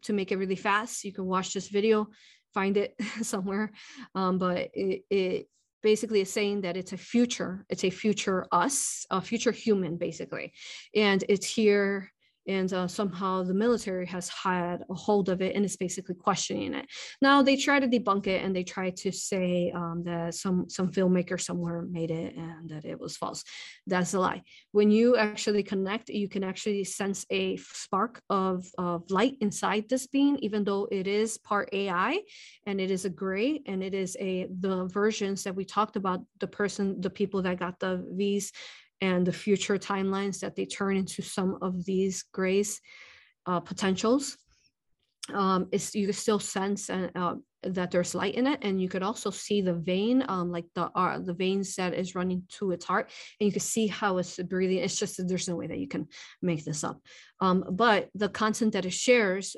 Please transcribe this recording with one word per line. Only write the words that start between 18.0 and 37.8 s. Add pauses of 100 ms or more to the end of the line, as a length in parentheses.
it,
and
they
try
to
say,
um,
that
some,
some
filmmaker
somewhere
made
it
and
that
it
was
false. (420)
That's
a
lie. (300)
When
you
actually
connect,
you
can
actually
sense
a
spark
of, (100)
of
light
inside
this
being,
even
though
it
is
part
A
I (440)
and
it
is
a
gray,
and
it
is
a, (100)
the
versions
that
we
talked
about, (180)
the
person,
the
people
that
got
the